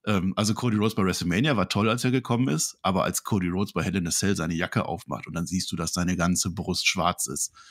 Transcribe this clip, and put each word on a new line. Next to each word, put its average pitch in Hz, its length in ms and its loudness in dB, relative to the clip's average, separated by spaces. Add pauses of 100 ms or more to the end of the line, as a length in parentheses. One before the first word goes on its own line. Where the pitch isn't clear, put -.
Ähm, 95 300 0
also 107 180 2
Cody 113 220 0
Rhodes 104 200 2
bei 98 100 2
WrestleMania 92 500 2
war 95 140 2
toll, 104 180 2
als 120 160 0
er 127 80 2
gekommen 123 380 0
ist, 156 320 -2
aber 95 240 2
als - 180 -2
Cody 92 240 0
Rhodes 95 260 -2
bei 82 100 0
Hell 87 120 0
in 90 120 0
a 80 40 -2
Cell 98 240 2
seine 82 200 -2
Jacke 87 300 0
aufmacht - 400 -8
und - 100 -10
dann 85 100 -2
siehst 87 260 -2
du, 87 60 -6
dass 82 160 -2
seine 90 240 0
ganze 90 340 2
Brust - 340 -4
schwarz 90 420 0
ist, - 260 -6 (180)